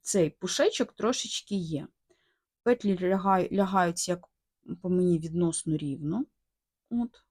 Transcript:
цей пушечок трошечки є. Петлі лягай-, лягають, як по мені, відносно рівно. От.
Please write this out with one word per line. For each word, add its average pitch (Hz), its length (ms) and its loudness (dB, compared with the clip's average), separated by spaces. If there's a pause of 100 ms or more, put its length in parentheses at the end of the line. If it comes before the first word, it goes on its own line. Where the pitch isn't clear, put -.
цей 175 280 0
пушечок - 640 -2
трошечки 214 600 -4
є. 160 320 -4 (760)
Петлі 226 360 2
лягай-, 185 520 2
лягають, 185 560 2
як 175 200 -4 (540)
по 185 80 -6
мені, 180 300 4
відносно 165 580 -2
рівно. 151 480 -4 (640)
От. 240 420 -4